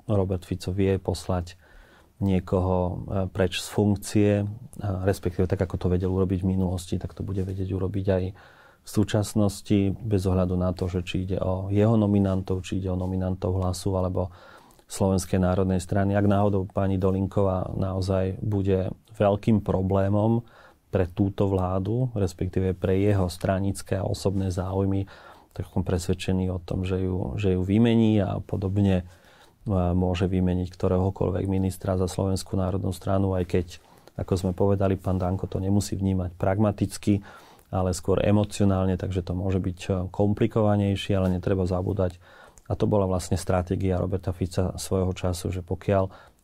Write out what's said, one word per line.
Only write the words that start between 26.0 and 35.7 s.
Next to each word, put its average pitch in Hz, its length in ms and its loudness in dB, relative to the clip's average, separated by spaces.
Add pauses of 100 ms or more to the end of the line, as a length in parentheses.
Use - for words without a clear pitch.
o 90 80 -6
tom, 92 240 -4
že 92 160 -2
ju, 92 400 -4
že 95 160 2
ju 92 80 0
vymení 110 560 4
a 101 240 -2
podobne, 98 560 2
e, 90 40 -4 (680)
môže 90 560 2
vymeniť 90 480 0
ktoréhokoľvek 92 720 0
ministra 95 480 -2
za 92 80 0
Slovenskú 95 560 -2
národnú 95 320 -2
stranu, 98 400 0
aj 92 160 -2
keď, 90 180 0 (540)
ako 98 160 -6
sme 92 160 0
povedali, 98 480 2
pán 92 160 -2
Danko 90 320 -2
to - 80 -6
nemusí 98 400 0